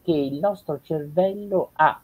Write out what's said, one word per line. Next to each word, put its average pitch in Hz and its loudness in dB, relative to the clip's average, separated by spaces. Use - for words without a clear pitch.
che 175 0
il 143 -2
nostro 185 -2
cervello 180 -2
ha - 2